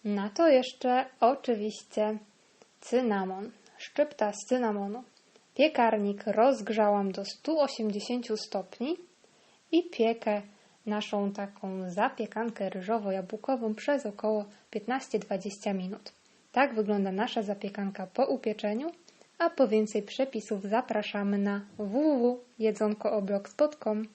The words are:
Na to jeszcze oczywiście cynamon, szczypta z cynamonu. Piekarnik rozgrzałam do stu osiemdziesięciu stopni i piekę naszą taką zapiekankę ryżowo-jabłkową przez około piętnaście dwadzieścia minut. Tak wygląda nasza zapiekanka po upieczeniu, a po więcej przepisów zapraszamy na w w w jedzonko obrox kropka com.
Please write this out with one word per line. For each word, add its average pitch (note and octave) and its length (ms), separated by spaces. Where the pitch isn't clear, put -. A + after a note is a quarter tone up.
Na G#3 260
to E4+ 180
jeszcze B3+ 580
oczywiście G#3+ 960
cynamon, G3+ 680
szczypta C#4+ 540
z G#3 40
cynamonu. A3 560
Piekarnik A3 720
rozgrzałam G#3 880
do G3 120
stu - 360
osiemdziesięciu A3 760
stopni A#3 600
i E4+ 180
piekę A3+ 520
naszą G#3 460
taką F#3+ 580
zapiekankę A3 800
ryżowo-jabłkową G#3+ 1040
przez C4+ 320
około G#3+ 380
piętnaście A3+ 480
dwadzieścia G3+ 540
minut. F#3 400
Tak B3 220
wygląda G3+ 380
nasza A3 300
zapiekanka G3 640
po C4 200
upieczeniu, A3+ 680
a E4+ 100
po C4+ 180
więcej G#3+ 340
przepisów G#3+ 600
zapraszamy G#3 760
na G3+ 220
w G#3 100
w B3 500
w - 20
jedzonko G#3+ 520
obrox G3+ 420
kropka D4+ 300
com. G#3+ 300